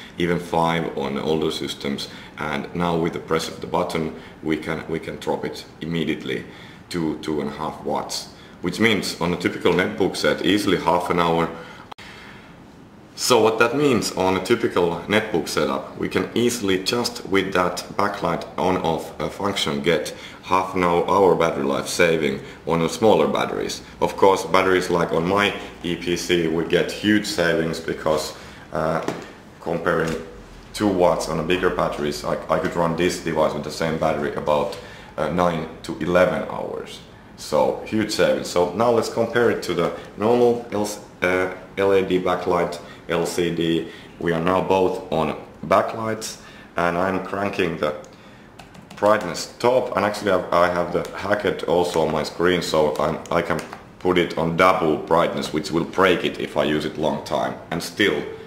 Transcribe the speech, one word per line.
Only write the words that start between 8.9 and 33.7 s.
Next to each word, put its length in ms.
on 120
a 40
typical 360
netbook 440
set 280
easily 320
half 320
an 120
hour. 280
So 260
what 200
that 160
means 360
on 240
a 80
typical 580
netbook 460
setup, 500
we 100
can 260
easily 480
just 440
with 260
that 320
backlight 500
on 200
off, 420
uh, 80
function 540
get 320
half 300
an 80
hour, 260
hour 280
battery 280
life 240
saving 520
on 140
the 80
smaller 400
batteries. 540
Of 160
course, 280
batteries 460
like 220
on 160
my 260
E 120
P 200
C, 320
we 160
get 260
huge 360
savings 520
because, 560
uh, 320
comparing 540
two 140
watts 420
on 120
a 20
bigger 260
batteries, 560
I, 120
I 120
could 160
run 200
this 280
device 280
with 120
the 60